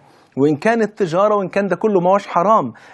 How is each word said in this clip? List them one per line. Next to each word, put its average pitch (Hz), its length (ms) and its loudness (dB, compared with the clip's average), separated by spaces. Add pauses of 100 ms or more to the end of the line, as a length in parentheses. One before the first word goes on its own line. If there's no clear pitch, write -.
(380)
وإن 147 180 2
كانت 214 420 -2
تجارة 196 380 0
وإن 196 120 -2
كان 196 200 -4
ده 180 80 -2
كله 202 260 0
ما 180 100 2
هوش 196 160 0
حرام، 180 460 0 (200)